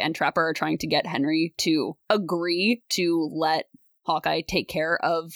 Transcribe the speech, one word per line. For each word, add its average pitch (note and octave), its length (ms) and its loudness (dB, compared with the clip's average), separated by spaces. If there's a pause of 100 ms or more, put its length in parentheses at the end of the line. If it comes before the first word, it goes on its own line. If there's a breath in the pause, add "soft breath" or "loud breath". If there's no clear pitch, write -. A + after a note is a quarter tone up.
and D#3+ 140 0
Trapper D#3+ 340 0
are D#3+ 40 -2
trying D#3 260 0
to D#3+ 80 -4
get D3 180 0
Henry D#3+ 540 0
to D#3 360 2 (140)
agree F3+ 720 0 (120)
to E3+ 380 2
let D#3+ 340 0 (420)
Hawkeye D#3+ 340 0
take - 260 -2
care D#3+ 360 -2
of E3 320 0